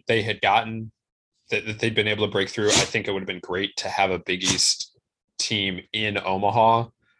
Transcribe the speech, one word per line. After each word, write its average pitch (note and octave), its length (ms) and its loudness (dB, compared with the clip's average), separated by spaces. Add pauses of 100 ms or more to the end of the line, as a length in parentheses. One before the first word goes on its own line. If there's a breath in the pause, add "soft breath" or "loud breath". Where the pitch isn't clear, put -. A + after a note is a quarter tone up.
they A2+ 160 2
had G#2+ 180 -4
gotten, A2 500 2 (600)
that, G#2 160 -2
that A2 120 -6
they'd A#2 160 -2
been G#2+ 140 2
able G#2+ 180 0
to G2 60 -4
break G2 160 0
through. G#2 200 0
I - 20 4
think A2 380 2
it G2+ 40 -2
would G2 80 -4
have F#2+ 60 -8
been F#2 140 -8
great F#2+ 360 -4
to F#2+ 140 -6
have G2 200 2
a F2+ 100 -2
Big F#2 220 -4
East - 560 0 (400)
team G2 440 -2 (100)
in G#2+ 320 -2
Omaha. A2 600 4 (340)